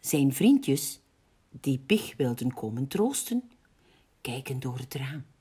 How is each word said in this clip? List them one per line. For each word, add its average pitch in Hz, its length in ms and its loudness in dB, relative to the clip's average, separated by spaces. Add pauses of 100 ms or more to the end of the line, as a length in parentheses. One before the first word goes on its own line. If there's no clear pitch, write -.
Zijn 139 340 2
vriendjes, 214 640 4 (500)
die 135 360 -2
Big 214 300 2
wilden 123 380 -2
komen 117 340 -6
troosten, 240 640 -2 (680)
kijken 131 400 -6
door 123 180 -6
het 127 160 -12
raam. 135 320 -8 (140)